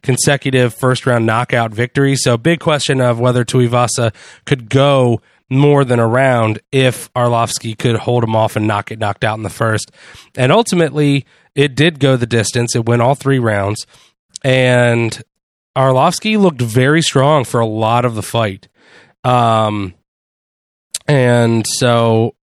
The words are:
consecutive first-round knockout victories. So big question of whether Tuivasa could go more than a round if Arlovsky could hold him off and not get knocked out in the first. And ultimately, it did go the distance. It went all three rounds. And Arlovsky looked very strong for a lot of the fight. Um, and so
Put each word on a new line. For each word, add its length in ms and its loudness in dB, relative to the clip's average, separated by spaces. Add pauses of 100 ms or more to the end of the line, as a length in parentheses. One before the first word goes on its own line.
consecutive 720 0
first-round 520 -2
knockout 460 -2
victories. 520 -2
So 140 2
big 220 0
question 420 -2
of 180 0
whether 260 0
Tuivasa 680 0 (320)
could 240 -4
go 520 2 (260)
more 380 2
than 140 2
a 80 2
round 520 0 (120)
if 420 -2
Arlovsky 640 -2
could 200 -2
hold 260 -2
him 120 -4
off 200 0
and 120 -2
not 200 -2
get 120 -14
knocked 240 -4
out 140 -2
in 60 -12
the 60 -8
first. 420 -4 (440)
And 160 0
ultimately, 760 0 (280)
it 220 0
did 240 0
go 160 2
the 100 -2
distance. 500 -2
It 100 -2
went 160 2
all 140 2
three 240 -2
rounds. 460 -2 (580)
And 800 0 (540)
Arlovsky 640 0
looked 220 2
very 400 2
strong 440 2
for 140 -4
a 60 0
lot 380 0
of 120 -2
the 60 -6
fight. 460 -6 (560)
Um, 720 0 (1120)
and 580 2
so 680 0 (100)